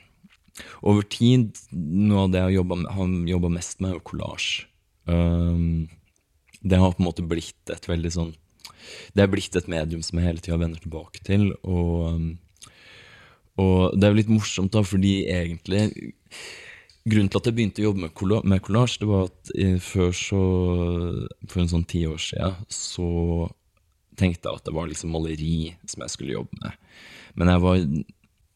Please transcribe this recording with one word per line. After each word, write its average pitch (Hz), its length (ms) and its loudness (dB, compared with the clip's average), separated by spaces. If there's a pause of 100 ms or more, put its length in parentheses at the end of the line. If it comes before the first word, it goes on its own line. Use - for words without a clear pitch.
(840)
over 101 260 4
tid, 120 460 4 (180)
noe 98 540 2
av 92 60 2
det 90 100 2
jeg 92 80 2
har 95 80 4
jobbet 90 240 -2
med, - 160 -8
har 92 180 0 (200)
jobbet 87 200 0
mest - 240 -10
med, 95 100 -2
er 87 80 -6
jo - 120 -18
collage. 73 560 -8 (420)
Ehm, 85 800 2 (720)
det 92 180 2
har 92 140 6
på - 80 -2
en 90 80 2
måte 87 160 -6
blitt 82 480 -6
et - 160 -12
veldig 85 240 -2
sånn, 82 220 -4 (800)
det 101 100 6
er 95 60 4
blitt - 280 -2
et 87 120 -2
medium 82 340 -4
som 85 140 -4
jeg 87 100 4
hele 82 160 -2
tiden 85 180 -2
vender 82 200 -4
tilbake 80 440 -14
til, 98 240 2 (120)
og, 87 320 0 (160)
ehm, 82 200 -2 (1300)
og 92 360 4
det 98 100 6
er 104 80 6
jo 107 60 6
litt 110 120 0
morsomt 101 420 0
da, 107 120 4
fordi 98 280 2 (140)
egentlig, 90 840 -4 (1000)
grunnen 104 220 4
til 101 80 0
at - 80 -2
jeg 117 80 0
begynte 104 260 0
å 107 60 2
jobbe 98 180 -2
med 80 100 -14
colla-, 98 280 0
med 95 200 4
collage, 120 360 0
det 107 100 0
var 95 200 4
at, - 260 -14
eh, 92 220 2
før 90 380 0
så, 98 280 0 (1040)
for 90 140 -2
en 85 100 0
sånn 85 160 0
ti 85 180 -2
år 78 140 -6
siden, 87 360 -4 (120)
så 85 800 -2 (720)
tenkte 90 280 0
jeg - 120 -8
at - 80 -20
det 78 80 -6
var 80 120 -4
liksom 82 280 -8
maleri 80 580 -4 (140)
som - 160 -12
jeg - 80 -10
skulle 67 240 -8
jobbe - 240 -12
med. - 120 -12 (680)
Men 87 80 4
jeg 90 160 6
var 90 120 4 (800)